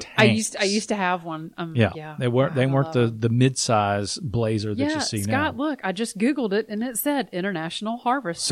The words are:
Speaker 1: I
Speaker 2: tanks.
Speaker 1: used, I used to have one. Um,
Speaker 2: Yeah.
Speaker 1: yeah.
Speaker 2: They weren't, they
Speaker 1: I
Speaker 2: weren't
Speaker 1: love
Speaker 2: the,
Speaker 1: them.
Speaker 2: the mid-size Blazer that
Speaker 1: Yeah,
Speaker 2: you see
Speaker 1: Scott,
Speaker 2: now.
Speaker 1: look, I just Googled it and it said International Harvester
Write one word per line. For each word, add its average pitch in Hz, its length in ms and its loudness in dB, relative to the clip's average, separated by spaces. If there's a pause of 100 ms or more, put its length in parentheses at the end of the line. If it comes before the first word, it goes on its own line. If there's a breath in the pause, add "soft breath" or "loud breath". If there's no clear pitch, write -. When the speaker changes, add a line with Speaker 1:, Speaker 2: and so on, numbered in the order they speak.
(180)
Speaker 1:
I 220 80 8
Speaker 2:
tanks. 220 100 6
Speaker 1:
used, 220 240 -4
I 208 40 0
used 202 260 0
to 208 60 -2
have 180 280 -2
one. 160 320 -10
Um, 165 180 -6
Speaker 2:
Yeah. 113 200 4
Speaker 1:
yeah. 151 240 -14
Speaker 2:
They 131 100 -2
weren't, 131 260 2
they 127 100 2
Speaker 1:
I - 20 2
Speaker 2:
weren't 135 220 2
Speaker 1:
love 160 60 -2
Speaker 2:
the, 123 120 4
Speaker 1:
them. 113 140 -4
Speaker 2:
the 117 100 2
mid-size 107 880 2
Blazer 110 560 0
that 233 80 -2
Speaker 1:
Yeah, 294 140 0
Speaker 2:
you - 40 -2
see 110 220 -2
Speaker 1:
Scott, 254 340 0
Speaker 2:
now. 262 80 -2
Speaker 1:
look, 302 180 -2
I 190 100 -2
just 208 260 -6
Googled 240 340 0
it 214 160 0
and 214 140 -4
it 247 160 -6
said 285 340 0
International 185 640 -4
Harvester 240 560 -2